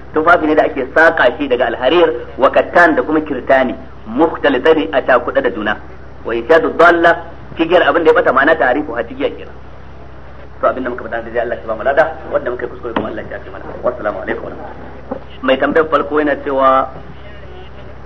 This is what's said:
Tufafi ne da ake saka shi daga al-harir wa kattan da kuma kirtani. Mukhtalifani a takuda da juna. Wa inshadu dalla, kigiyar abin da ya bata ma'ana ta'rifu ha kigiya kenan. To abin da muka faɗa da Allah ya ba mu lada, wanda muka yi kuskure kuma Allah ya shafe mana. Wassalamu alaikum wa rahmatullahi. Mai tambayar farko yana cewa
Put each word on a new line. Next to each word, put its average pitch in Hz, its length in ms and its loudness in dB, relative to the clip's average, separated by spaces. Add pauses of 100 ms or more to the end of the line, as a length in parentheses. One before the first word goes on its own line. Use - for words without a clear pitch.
(120)
Tufafi 156 340 4
ne 151 80 2
da 147 140 4
ake 131 240 -4
saka 160 460 6
shi 143 100 -4
daga 120 240 2
al-harir 151 400 4 (240)
wa 131 140 4
kattan 160 440 4
da 160 80 2
kuma 156 220 0
kirtani. 131 480 0 (320)
Mukhtalifani 143 880 2
a 131 80 2
takuda 135 400 2
da 135 100 -2
juna. 104 260 -4 (480)
Wa 117 100 -4
inshadu 143 420 2
dalla, 170 480 6 (320)
kigiyar 165 320 4
abin 160 160 2
da 160 80 8
ya - 80 6
bata 156 160 2
ma'ana 147 220 4
ta'rifu 131 340 0
ha 117 100 -4
kigiya 131 300 -4
kenan. 95 220 -14 (1040)
To 127 80 0
abin 127 160 -2
da 123 60 -4
muka 113 180 -10
faɗa 113 160 -6
da 113 160 -4
Allah 117 160 -4
ya 98 100 -14
ba 110 80 -4
mu 104 100 -8
lada, 156 200 4 (280)
wanda 139 180 -2
muka 123 140 -6
yi - 40 -8
kuskure - 240 -10
kuma 107 160 -2
Allah 107 160 -8
ya 104 140 -12
shafe - 100 -14
mana. - 160 -14 (160)
Wassalamu 101 400 -4
alaikum 104 240 -6
wa - 80 -10
rahmatullahi. - 880 -14
Mai 131 160 2
tambayar 147 320 0
farko 147 320 0
yana 143 240 0
cewa 135 460 2 (1160)